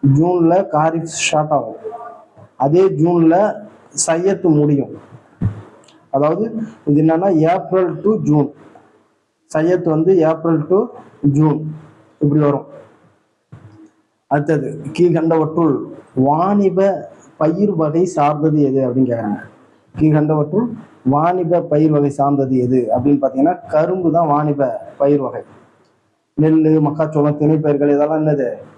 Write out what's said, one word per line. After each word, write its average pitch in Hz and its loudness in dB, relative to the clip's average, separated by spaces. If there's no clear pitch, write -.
ஜூன்ல 175 2
காரிஃப் 160 0
ஸ்டார்ட் 156 -4
ஆகும், 120 -2
அதே 156 2
ஜூன்ல 170 2
சையத் 180 -2
முடியும். 147 0
அதாவது 175 -2
இது 147 2
என்னன்னா 165 2
ஏப்ரல் 170 0
to 214 0
ஜூன், 147 0
சையத் 170 0
வந்து 160 2
ஏப்ரல் 160 0
to 202 0
ஜூன் 156 0
இப்படி 147 0
வரும். 143 0
அடுத்தது 147 -2
கீழ்கண்டவற்றுள் 160 2
வாணிப 180 0
பயிர் 185 0
வகை 160 0
சார்ந்தது 151 0
எது 131 0
அப்படின்னு 127 0
கேக்குறாங்க. 110 -4
கீழ்கண்டவற்றுள் 151 0
வாணிப 170 0
பயிர் 151 2
வகை 143 2
சார்ந்தது 139 0
எது 123 0
அப்படின்னு 139 2
பாத்தீங்கன்னா 135 0
கரும்பு 170 0
தான் 165 2
வாணிப 143 -2
பயிர் 143 2
வகை. 120 -8
நெல்லு, 156 4
மக்காச்சோளம், 151 0
திணைப்பயிர்கள் 147 0
இதெல்லாம் 156 0
என்னது 139 0